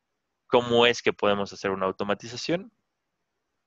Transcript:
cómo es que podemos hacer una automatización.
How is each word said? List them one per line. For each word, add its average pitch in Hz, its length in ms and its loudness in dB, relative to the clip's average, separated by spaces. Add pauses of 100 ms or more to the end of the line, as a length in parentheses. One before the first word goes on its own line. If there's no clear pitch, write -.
(480)
cómo 120 380 4
es 120 160 2
que 110 100 0
podemos 101 400 -2
hacer 98 200 -6
una 95 160 -2
automatización. 113 840 -6 (960)